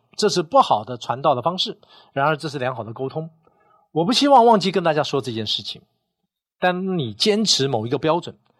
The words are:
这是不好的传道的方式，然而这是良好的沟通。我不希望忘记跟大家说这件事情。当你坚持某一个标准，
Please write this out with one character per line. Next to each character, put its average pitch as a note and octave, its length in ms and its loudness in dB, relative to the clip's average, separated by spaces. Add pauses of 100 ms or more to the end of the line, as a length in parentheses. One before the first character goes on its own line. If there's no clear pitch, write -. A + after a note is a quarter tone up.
(160)
这 G#3+ 140 0
是 F3+ 120 0
不 E3+ 200 4
好 - 240 0
的 B2 100 -10
传 B2 260 -8
道 D3 140 2
的 B2 60 -4
方 E3+ 160 -2
式， G#3 200 -6 (360)
然 C#3 120 0
而 D#3 120 0
这 D#3+ 100 -8
是 C#3+ 100 -10
良 C3 160 -4
好 A#2+ 80 -10
的 A2 120 -12
沟 B2+ 160 -8
通。 D#3+ 200 -10 (600)
我 D#3+ 140 -2
不 A3+ 80 0
希 C#4 160 2
望 B3+ 160 8
忘 A3+ 120 8
记 F3+ 140 -2
跟 F#3 100 0
大 E3 120 2
家 D3 100 0
说 C#3 160 -4
这 A#2+ 140 -4
件 A2 120 -4
事 - 160 -4
情。 - 200 -14 (800)
当 F#3 360 0
你 C3 160 -4
坚 G#3 320 0
持 C3+ 240 0
某 A#2 200 -4
一 - 20 -12
个 C#3+ 80 -2
标 D#3 220 0
准， - 180 -14 (220)